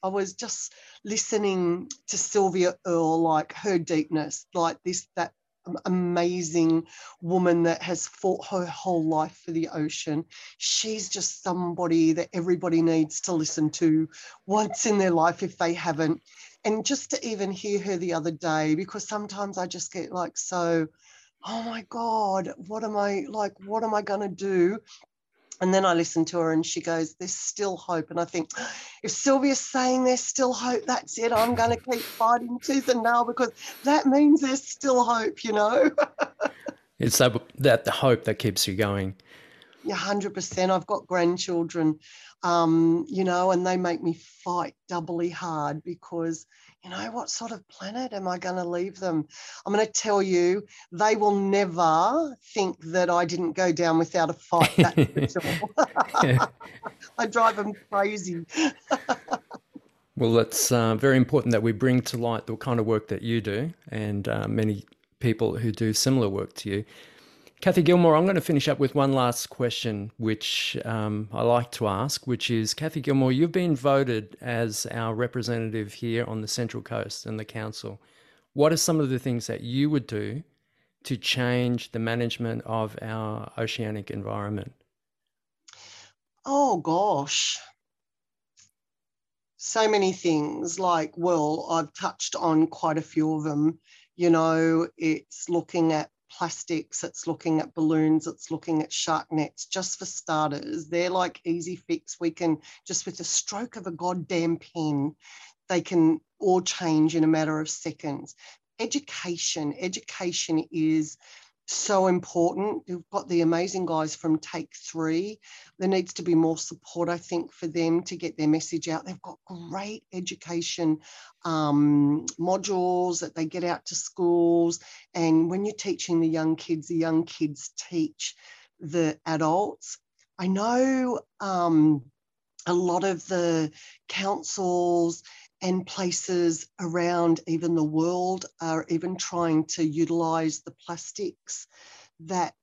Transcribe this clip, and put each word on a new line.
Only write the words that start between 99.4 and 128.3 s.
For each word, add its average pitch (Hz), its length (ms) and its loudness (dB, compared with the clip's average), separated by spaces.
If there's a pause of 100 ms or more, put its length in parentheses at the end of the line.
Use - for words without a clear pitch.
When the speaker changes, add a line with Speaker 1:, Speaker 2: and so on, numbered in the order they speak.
Speaker 1:
just 185 320 -6
for 185 80 -10
starters. 151 840 -4
They're, 175 220 0
like, 185 340 -2
easy 170 320 -4
fix. - 420 -6
We 170 120 -2
can, 165 280 0 (280)
just - 180 -6
with 180 140 -10
the 170 60 -10
stroke - 520 -6
of 185 100 -14
a 185 60 -6
goddamn 170 640 -2
pen, 151 560 -2 (540)
they 180 140 0
can 160 380 4 (180)
all 185 240 2
change 160 520 2
in 160 100 2
a 156 40 4
matter 156 320 2
of 156 80 -6
seconds. 147 640 -8 (440)
Education, 175 1000 -6
education 180 920 -4
is 156 460 0 (480)
so 190 420 2
important. 180 800 0
You've 175 240 -10
got 196 160 -4
the 170 140 2
amazing 175 440 0
guys 156 300 -2
from 156 240 0
Take - 340 -12
Three. 165 640 -4 (400)
There 185 100 0
needs 185 260 0
to 180 80 -10
be 170 120 0
more 160 240 4
support, - 500 -6
I 175 80 -2
think, 170 360 -6
for 170 160 -8
them 165 360 2
to 180 120 -10
get 175 200 -8
their 151 120 0
message 160 400 0
out. 160 180 -4
They've 185 160 -14
got 170 240 -16
great 185 560 -12 (100)
education, 170 840 -2 (460)
um, 147 800 4 (140)
modules 180 800 0
that - 160 -8
they 160 80 -2
get 170 180 -4
out 175 240 -2
to 175 80 -10
schools. 170 840 2 (340)
And 165 340 4
when 190 160 -2
you're 214 120 -4
teaching 175 420 -2
the 165 100 2
young 160 280 0
kids, 160 320 -6
the 170 80 -4
young 165 280 2
kids - 460 -6 (180)
teach - 460 -4 (460)